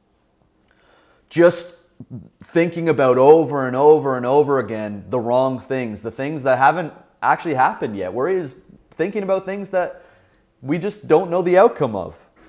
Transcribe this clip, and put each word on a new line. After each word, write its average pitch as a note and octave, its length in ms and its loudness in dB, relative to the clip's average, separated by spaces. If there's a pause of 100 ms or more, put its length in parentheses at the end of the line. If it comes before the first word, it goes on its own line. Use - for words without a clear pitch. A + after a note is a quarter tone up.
(1300)
Just E3+ 460 2 (680)
thinking E3+ 460 -2
about C3 300 2
over C#3+ 500 4
and B2+ 80 -6
over C#3 400 4
and B2 100 -6
over C#3 320 2
again G#2+ 520 -6
the B2 100 -4
wrong B2 400 -2
things, A#2 420 -6
the A2+ 100 -10
things C#3 320 -8
that C3 140 0
haven't D3+ 360 2 (280)
actually D3+ 340 -2
happened C3 420 -2
yet. F#2 160 -8
Worry D3+ 220 -2
is E3 200 -8 (340)
thinking G3+ 320 -6
about F#3+ 240 -4
things G3 260 -10
that F3+ 300 -4 (640)
we C#3+ 160 -4
just G3 280 -8
don't E3+ 220 2
know F3 140 -2
the F3+ 140 2
outcome F#3 380 2
of. F2 320 -10 (220)